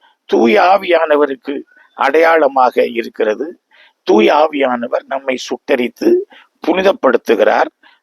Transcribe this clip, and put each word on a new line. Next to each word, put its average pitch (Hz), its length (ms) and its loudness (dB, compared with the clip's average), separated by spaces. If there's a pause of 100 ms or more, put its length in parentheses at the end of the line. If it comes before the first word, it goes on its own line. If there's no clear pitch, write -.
(300)
தூய 220 320 2
ஆவியானவருக்கு 160 920 0 (440)
அடையாளமாக 135 920 2
இருக்கிறது. 113 600 -4 (600)
தூய 196 260 4
ஆவியானவர் 139 760 -2
நம்மை 135 300 -6
சுட்டரித்து - 720 -4 (520)
புனிதப்படுத்துகிறார். 185 1080 0 (340)